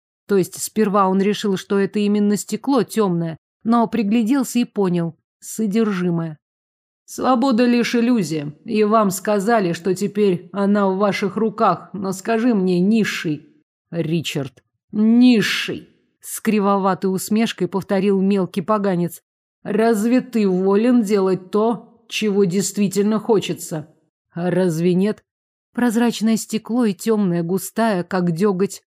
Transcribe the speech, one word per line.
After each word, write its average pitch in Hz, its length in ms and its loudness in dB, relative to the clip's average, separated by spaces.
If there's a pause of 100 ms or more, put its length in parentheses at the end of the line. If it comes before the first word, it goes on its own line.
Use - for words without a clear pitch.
(260)
То 202 100 2
есть - 240 -2
сперва 202 480 0
он 190 120 2
решил, 196 360 0
что 202 220 -2
это 196 200 -2
именно 208 380 2
стекло 220 460 -2
темное, 170 540 -2 (260)
но 233 240 2
пригляделся 233 720 0
и 240 60 2
понял: 175 520 -2 (220)
содержимое. 180 1000 -2 (680)
"Свобода 254 600 0
лишь 240 280 2
иллюзия, 170 720 0
и 214 200 0
вам 208 260 2
сказали, 202 640 0
что 185 200 -2
теперь 202 580 -2
она 196 360 0
в 190 80 -2
ваших 202 400 -2
руках, 214 560 0
но 190 200 -6
скажи 226 420 0
мне, 185 260 2
низший, 190 680 0 (440)
Ричард, 160 760 -6 (260)
низший". 220 1000 2 (300)
с - 200 -12
кривоватой 196 760 0
усмешкой 208 540 -2
повторил 196 540 0
мелкий 196 400 0
поганец. 190 580 -2 (420)
"Разве 233 600 2
ты 220 260 0
волен 202 540 2
делать 190 480 0
то, - 580 -2
чего 202 360 0
действительно 202 720 0
хочется?" 175 760 -4 (380)
А 175 180 -4
"Разве 175 440 0
нет?" 202 280 -2 (520)
Прозрачное 233 640 0
стекло 220 480 -4
и 208 100 0
темная, 196 480 0
густая, 180 600 -2
как 175 300 -2
деготь, 190 500 -2 (120)